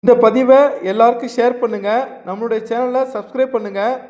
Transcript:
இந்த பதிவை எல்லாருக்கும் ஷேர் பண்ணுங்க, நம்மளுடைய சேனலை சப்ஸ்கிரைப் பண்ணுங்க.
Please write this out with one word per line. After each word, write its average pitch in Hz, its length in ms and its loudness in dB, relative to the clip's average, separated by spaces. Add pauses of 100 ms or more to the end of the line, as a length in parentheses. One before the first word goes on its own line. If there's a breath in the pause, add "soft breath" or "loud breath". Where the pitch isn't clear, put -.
இந்த 247 120 6 (100)
பதிவை 254 340 4 (340)
எல்லாருக்கும் 240 420 2
ஷேர் 247 260 0
பண்ணுங்க, 214 300 -4 (360)
நம்மளுடைய 220 340 -6 (100)
சேனலை 247 320 -2 (100)
சப்ஸ்கிரைப் 262 420 -4
பண்ணுங்க. 202 280 -4 (260)